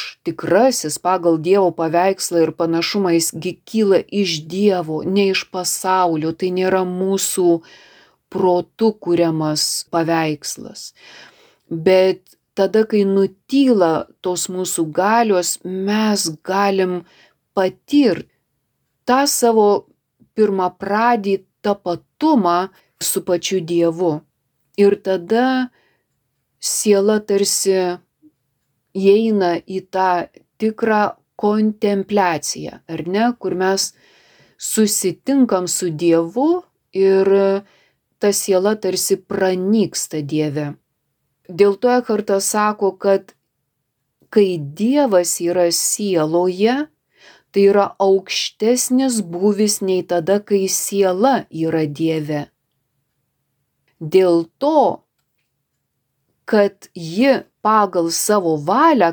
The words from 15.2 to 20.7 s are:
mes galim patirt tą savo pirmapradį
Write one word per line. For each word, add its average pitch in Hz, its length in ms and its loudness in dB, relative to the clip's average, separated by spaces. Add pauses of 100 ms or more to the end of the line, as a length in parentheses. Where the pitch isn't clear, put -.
mes 202 640 -2 (120)
galim 190 640 -2 (540)
patirt 202 680 0 (840)
tą 262 160 4
savo 226 440 2 (720)
pirmapradį 202 1000 0 (180)